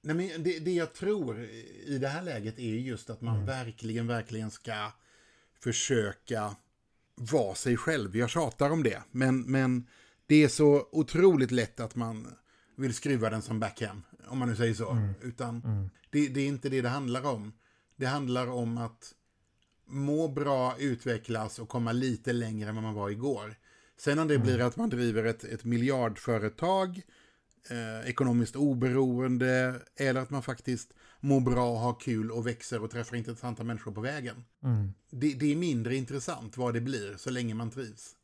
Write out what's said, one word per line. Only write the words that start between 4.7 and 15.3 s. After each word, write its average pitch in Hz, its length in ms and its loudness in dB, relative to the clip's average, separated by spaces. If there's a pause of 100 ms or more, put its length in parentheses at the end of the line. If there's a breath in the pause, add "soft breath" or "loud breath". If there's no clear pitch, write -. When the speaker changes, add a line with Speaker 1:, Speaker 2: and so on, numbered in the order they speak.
Speaker 1:
försöka 107 960 -2 (600)
vara 117 400 0
sig 120 220 2
själv. 110 400 -2
Jag 117 120 2
tjatar 143 400 0
om 160 140 2
det, 107 180 0 (100)
men, 131 300 2
men 127 460 2 (400 soft breath)
det 151 160 10
är 143 40 8
så 143 440 6
otroligt 156 600 6
lätt 120 280 0
att 113 160 -8
man 113 320 -6 (480 soft breath)
vill 131 180 -2
skruva 120 360 0
den 107 120 -2
som 110 180 -2
Beckham, 101 440 -4 (240)
om 127 100 -6
man 123 120 0
nu 113 60 0
säger 117 180 2
så. 107 180 -4
Speaker 2:
Mm. 104 300 2
Speaker 1:
Utan 120 440 -6